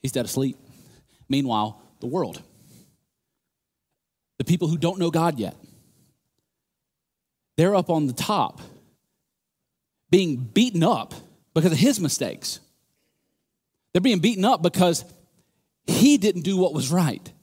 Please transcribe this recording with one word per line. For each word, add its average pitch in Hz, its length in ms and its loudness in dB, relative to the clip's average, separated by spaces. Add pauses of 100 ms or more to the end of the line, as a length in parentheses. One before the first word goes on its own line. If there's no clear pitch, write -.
He's 135 100 -6
dead 123 140 -4
asleep. 131 320 -4 (680)
Meanwhile, 117 540 -2 (180)
the - 80 -12
world, 131 340 -6 (2000)
the 127 80 -6
people 175 220 0
who 160 100 -2
don't 170 220 -2
know 170 120 0
God 165 280 0
yet, 101 160 -6 (2000)
they're 185 180 4
up 185 140 0
on 156 180 0
the 127 60 -4
top - 480 -4 (1500)
being 175 280 2
beaten 170 460 0
up 135 300 0 (400)
because 165 180 2
of 156 60 0
his 220 220 2
mistakes. - 600 -6 (1300)
They're 180 80 2
being 214 180 2
beaten 196 260 0
up 226 160 2
because 175 440 0 (840)
he 254 300 6
didn't 185 240 0
do 185 160 -2
what 180 160 0
was 143 180 -4
right. 165 400 -2 (100)